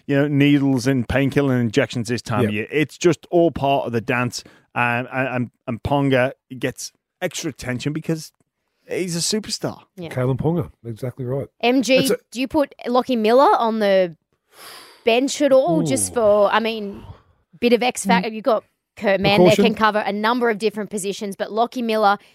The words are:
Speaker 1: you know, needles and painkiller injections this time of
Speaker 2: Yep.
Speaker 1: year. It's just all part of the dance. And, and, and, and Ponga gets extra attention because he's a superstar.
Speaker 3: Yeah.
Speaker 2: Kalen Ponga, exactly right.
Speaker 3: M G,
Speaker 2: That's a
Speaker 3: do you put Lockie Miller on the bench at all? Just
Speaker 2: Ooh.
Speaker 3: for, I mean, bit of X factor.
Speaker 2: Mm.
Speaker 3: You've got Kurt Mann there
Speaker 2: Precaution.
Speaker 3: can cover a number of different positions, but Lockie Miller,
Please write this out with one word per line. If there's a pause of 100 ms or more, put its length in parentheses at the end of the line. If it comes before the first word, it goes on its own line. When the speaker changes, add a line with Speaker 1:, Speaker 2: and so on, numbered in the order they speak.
Speaker 1:
you
know,
needles
and
painkiller
injections
this
time
of
Speaker 2:
Yep.
Speaker 1:
year.
It's
just
all
part
of
the
dance. (320)
And,
and,
and, (160)
and
Ponga (260)
gets (280)
extra
attention
because (560)
he's
a (220)
superstar. (140)
Speaker 3:
Yeah.
Speaker 2:
Kalen
Ponga, (140)
exactly
right. (120)
Speaker 3:
M
G,
Speaker 2:
That's
a (140)
Speaker 3:
do
you
put (120)
Lockie
Miller
on
the (880)
bench
at
all?
Just
Speaker 2:
Ooh.
Speaker 3:
for,
I
mean, (540)
bit
of
X
factor.
Speaker 2:
Mm.
Speaker 3:
You've
got (320)
Kurt
Mann
there
Speaker 2:
Precaution.
Speaker 3:
can
cover
a
number
of
different
positions,
but
Lockie
Miller, (160)